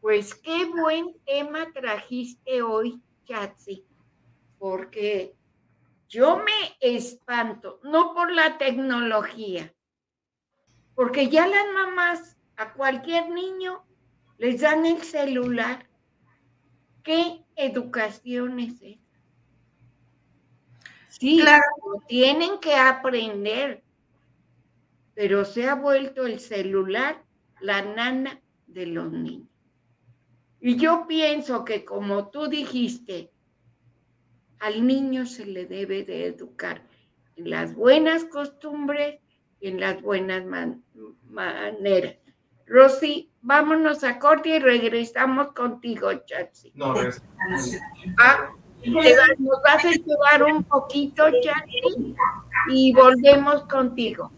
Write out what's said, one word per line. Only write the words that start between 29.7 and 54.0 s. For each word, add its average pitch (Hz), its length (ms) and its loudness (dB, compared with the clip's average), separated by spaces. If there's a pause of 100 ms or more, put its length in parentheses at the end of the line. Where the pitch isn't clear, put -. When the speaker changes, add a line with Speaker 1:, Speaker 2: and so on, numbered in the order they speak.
Speaker 1:
Y 247 120 2
yo 320 320 2
pienso 294 580 -2
que, 220 180 -6
como 202 460 -6
tú 294 180 -8
dijiste, 247 840 -6 (1300)
al 214 260 -4
niño 262 400 0
se 220 220 -16
le 185 180 -10
debe 190 380 -8
de 175 240 -8
educar - 560 -12 (520)
en 170 140 -14
las 165 240 -8
buenas 311 520 4
costumbres 294 920 -8 (400)
y 196 100 -12
en 185 100 -8
las 185 240 -6
buenas 185 420 -4
man-, 180 380 -10 (440)
maneras. 196 840 -4 (540)
Rosy, 269 640 4 (100)
vámonos 302 640 2
a 247 160 -2
corte 302 300 4
y 320 100 4
regresamos 247 960 0
contigo, 233 580 -4 (160)
Chatzi. - 480 -12
Speaker 3:
No, 139 180 -4
regresa. 123 300 -4 (960)
Speaker 1:
Ah, 247 320 6 (320)
te 240 80 -6
va-, 285 480 8
nos 262 240 0
vas 302 200 4
a 349 60 2
ayudar 294 540 4
un 302 200 2
poquito, 285 600 0 (180)
Chatzi, 311 760 -4 (540)
y 262 240 6
volvemos 277 720 8
contigo. 233 760 -4